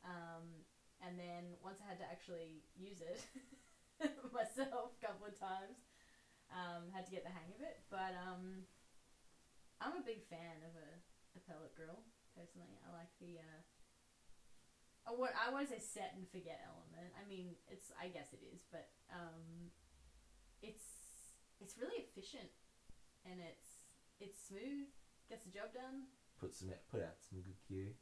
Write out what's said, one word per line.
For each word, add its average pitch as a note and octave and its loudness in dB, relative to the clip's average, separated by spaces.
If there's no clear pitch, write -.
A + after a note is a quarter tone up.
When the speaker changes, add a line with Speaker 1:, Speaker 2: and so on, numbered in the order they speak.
Speaker 1:
Um, E3 -4
and F3+ 0
then F3 0
once F#3+ -2
I G3+ -6
had F3 0
to - 0
actually E3 -2
use F#3 -4
it E3+ 4
<laughs> D4 12
myself B3 8
a - -4
couple G3+ 2
of G3+ -4
times, F#3+ 2
um, F3 2
had F#3 2
to F#3 -2
get E3+ 2
the F#3 -2
hang E3+ -4
of A#3+ -4
it. - 0
But, F#3 6
um, F#3 0
I'm C4+ 4
a B3+ 2
big G#3 2
fan E3 -4
of E3 -6
a, D#3 -8
a F3 -12
pellet D#3+ -6
grill, E3 -4
personally. F3 -10
I F3+ -8
like E3+ -6
the, F3 -4
uh, D#3+ -8
I A#3 4
wa-, B3+ 8
I B3 10
won't C#4 8
say A#3 4
set - 0
and F#3 0
forget E3 -2
element. E3 -8
I G3 -6
mean, F3+ 0
it's, - -8
I F#3 0
guess - -4
it - -10
is, - -8
but, - -4
um, E3 -2
it's, A3 -4
it's G3 -4
really F4 4
efficient, G3 -4
and F3+ -2
it's, - -6
it's G3+ -4
smooth, C#4 2
gets A3 -2
the F3+ -6
job A3 0
done. C4 0
Speaker 2:
Put - 0
some, F#2 2
put F#2 8
out - -4
some F#2 -4
good F#2+ -6
cue. G2 4